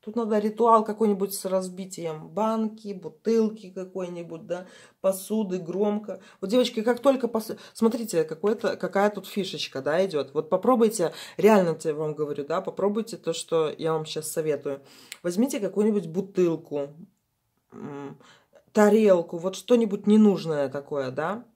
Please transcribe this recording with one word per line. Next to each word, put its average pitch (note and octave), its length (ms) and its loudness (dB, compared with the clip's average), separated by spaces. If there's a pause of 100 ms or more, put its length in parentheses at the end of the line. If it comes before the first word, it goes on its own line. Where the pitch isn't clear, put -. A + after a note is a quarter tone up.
Тут A3 140 -8
надо A3 220 0
ритуал A3 440 4
какой-нибудь G#3 520 0
с - 100 -10
разбитием F#3 840 -6
банки, G#3+ 640 -2
бутылки G#3+ 760 -2
какой-нибудь, F3 760 -10
да, F3+ 200 -6 (360)
посуды, F#3+ 560 -2
громко. G3 640 -2 (200)
Вот, G3 80 -6
девочки, A3+ 340 2
как A#3+ 180 -2
только... C4+ 260 2
Пос-, - 320 -4 (160)
смотрите, A3 500 0
какой-то, G3+ 540 -2
какая G3 320 2
тут G3+ 160 -12
фишечка, - 560 -6
да, E3 240 2
идёт. C#3+ 260 -4
Вот D3+ 160 -4
попробуйте, G#3 640 2 (240)
реально F#3 380 6
тебе D#3 180 -4
вам D3+ 220 -4
говорю, D3 320 -4
да, E3+ 160 -2
попробуйте G#3 560 -2
то, E3 160 -4
что D#3+ 420 0
я D#3+ 160 -2
вам D#3 140 -2
щас D#3 260 -8
советую. D3 480 -2 (420)
Возьмите A3+ 380 0
какую-нибудь G3+ 460 0
бутылку, D#3+ 840 -2 (840)
м, C#3+ 460 -14 (540)
тарелку, G3+ 680 4
вот F#3 180 -6
что-нибудь A3 500 0
ненужное E3 640 4
такое, C#3 420 -6
да. F3 320 -6 (120)